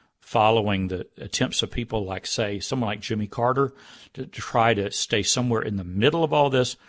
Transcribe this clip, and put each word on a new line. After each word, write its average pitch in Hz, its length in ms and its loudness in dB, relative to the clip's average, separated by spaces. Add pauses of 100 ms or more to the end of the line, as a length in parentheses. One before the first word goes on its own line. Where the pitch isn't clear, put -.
(200)
following 107 680 2
the 90 200 -6 (100)
attempts - 440 -4
of 107 100 -6
people 117 340 -4
like, 92 200 -8
say, 104 340 -2
someone 123 280 -4
like 104 140 -4
Jimmy 107 260 -4
Carter 127 460 0 (400)
to, 131 120 -10
to - 160 -16
try 117 320 2
to 101 180 -2
stay - 320 -2
somewhere 123 380 0
in 104 160 -4
the 92 60 -4
middle 120 400 2
of 147 80 0
all 147 180 4
this, 127 280 2 (120)